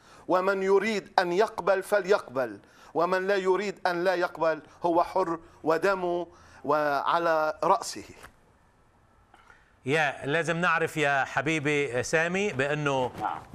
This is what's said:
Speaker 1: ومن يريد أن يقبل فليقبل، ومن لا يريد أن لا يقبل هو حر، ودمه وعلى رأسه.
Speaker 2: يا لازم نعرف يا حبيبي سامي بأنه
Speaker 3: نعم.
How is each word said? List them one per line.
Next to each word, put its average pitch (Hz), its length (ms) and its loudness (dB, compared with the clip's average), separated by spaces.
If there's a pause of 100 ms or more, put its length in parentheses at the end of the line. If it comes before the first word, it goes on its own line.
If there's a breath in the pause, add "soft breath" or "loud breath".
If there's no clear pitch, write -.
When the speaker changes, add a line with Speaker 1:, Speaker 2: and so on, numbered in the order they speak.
(280 loud breath)
Speaker 1:
ومن 190 360 2
يريد 196 560 2
أن 180 140 2
يقبل 190 500 0
فليقبل، 135 760 0 (340 loud breath)
ومن 185 340 0
لا 202 80 2
يريد 190 520 0
أن 175 160 -2
لا 185 120 2
يقبل 160 460 -2 (220 loud breath)
هو 170 200 2
حر، 220 360 -2 (240 loud breath)
ودمه 175 640 0 (360 loud breath)
وعلى 151 1000 0
رأسه. 165 460 -2 (1800 soft breath)
Speaker 2:
يا 139 400 0
لازم 160 320 0
نعرف 165 400 0
يا 143 260 2
حبيبي 143 800 0
سامي 175 500 0
بأنه 139 580 0 (100)
Speaker 3:
نعم. 82 200 -4 (140)